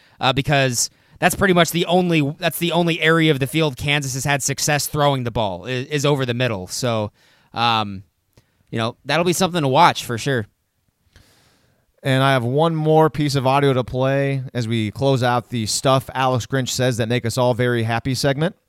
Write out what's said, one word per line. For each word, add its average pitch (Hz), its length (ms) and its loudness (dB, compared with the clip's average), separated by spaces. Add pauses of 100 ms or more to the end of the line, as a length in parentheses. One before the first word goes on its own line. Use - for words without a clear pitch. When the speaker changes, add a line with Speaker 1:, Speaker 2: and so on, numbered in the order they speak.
(200)
Speaker 1:
uh, 131 120 2
because 135 580 0 (280)
that's 175 180 2
pretty 190 180 2
much 170 160 4
the 165 160 0
only, 175 340 2 (180)
that's 165 200 -4
the 170 140 -2
only 170 280 0
area 160 300 4
of 139 80 2
the 135 80 -2
field 151 300 -2
Kansas 143 380 -2
has 131 100 -6
had 143 180 0
success 139 460 -2
throwing 143 340 0
the 117 80 -4
ball 101 360 -4
i-, 123 40 -8
is 139 340 -4
over 143 220 2
the 120 80 -2
middle. 117 320 -2
So, 110 460 -4 (420)
um, 110 480 -2 (680)
you 120 80 -6
know, 113 260 -4
that'll 151 200 0
be 180 80 0
something 175 300 -2
to 139 60 0
watch 143 360 4
for 117 140 -6
sure. 123 280 -2 (1600)
Speaker 2:
And 131 220 2
I 135 80 4
have 131 100 2
one 147 320 0
more 156 340 4
piece 147 280 -2
of 127 100 0
audio 139 260 4
to 127 120 0
play 135 580 -2 (100)
as 120 140 -4
we 110 240 -2
close 135 320 0
out 123 280 0
the 117 160 -2
stuff 135 460 0
Alex 127 340 0
Grinch 131 240 -4
says 127 260 0
that 110 120 -2
make 120 160 -2
us 113 140 -2
all 123 160 2
very 120 300 0
happy 117 300 -2
segment. 143 420 -2 (120)